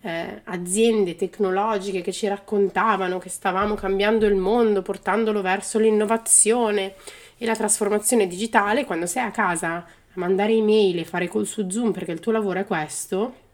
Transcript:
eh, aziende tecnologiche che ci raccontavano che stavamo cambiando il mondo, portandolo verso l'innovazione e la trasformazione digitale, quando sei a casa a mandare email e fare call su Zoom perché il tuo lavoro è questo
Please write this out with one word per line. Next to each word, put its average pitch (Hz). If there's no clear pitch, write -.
eh, 170
aziende 185
tecnologiche 196
che 185
ci 208
raccontavano 196
che 180
stavamo 202
cambiando 208
il 202
mondo, 208
portandolo 208
verso 196
l'innovazione 214
e 240
la 226
trasformazione 208
digitale, 214
quando 170
sei 247
a 208
casa 175
a 175
mandare 190
email 214
e 165
fare 175
call 214
su 196
Zoom 220
perché 180
il 165
tuo 226
lavoro 202
è 202
questo 190